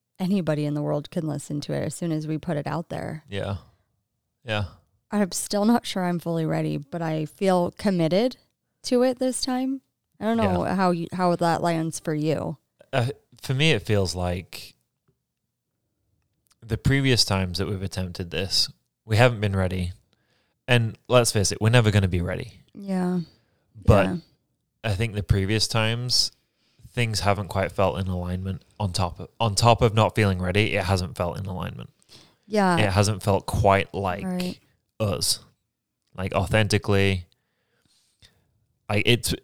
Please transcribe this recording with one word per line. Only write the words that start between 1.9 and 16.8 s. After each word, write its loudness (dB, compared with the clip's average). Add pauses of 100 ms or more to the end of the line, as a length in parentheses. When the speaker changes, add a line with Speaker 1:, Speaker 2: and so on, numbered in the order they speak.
Speaker 1:
soon -6
as -4
we -4
put -4
it -6
out -6
there. -10
Speaker 2:
Yeah. -6 (840)
Yeah. -2 (480)
Speaker 1:
I'm 0
still -4
not 2
sure -4
I'm -2
fully -4
ready, -2
but -8
I -2
feel 0
committed 2 (460)
to 2
it 2
this -2
time. -2 (380)
I -6
don't 2
know 2
Speaker 2:
Yeah. 0
Speaker 1:
how 4
you, 0
how 2
that 2
lands -2
for -4
you. -2 (340)
Speaker 2:
Uh, 0 (340)
for -4
me, 4
it 0
feels 0
like -6 (1900)
the -4
previous 4